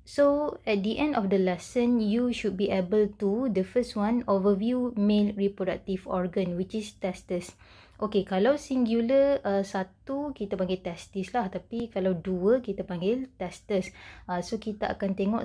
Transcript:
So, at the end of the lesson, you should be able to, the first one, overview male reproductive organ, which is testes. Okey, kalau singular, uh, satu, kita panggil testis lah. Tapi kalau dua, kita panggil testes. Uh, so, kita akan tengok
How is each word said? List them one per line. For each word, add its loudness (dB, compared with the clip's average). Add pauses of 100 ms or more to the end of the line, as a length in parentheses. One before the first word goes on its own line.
So, 2 (160)
at 2
the -2
end 0
of 0
the 4
lesson, 2
you 2
should -2
be 0
able 2
to, 0
the 2
first -2
one, 2
overview 2
male 4
reproductive -2
organ, -2
which -6
is -8
testes. -6 (400)
Okey, 0
kalau 2
singular, 2
uh, 0
satu, -6
kita -6
panggil -2
testis -8
lah. -2
Tapi -8
kalau 0
dua, 0
kita -6
panggil -2
testes. -4 (400)
Uh, -4
so, -6
kita -4
akan -4
tengok 0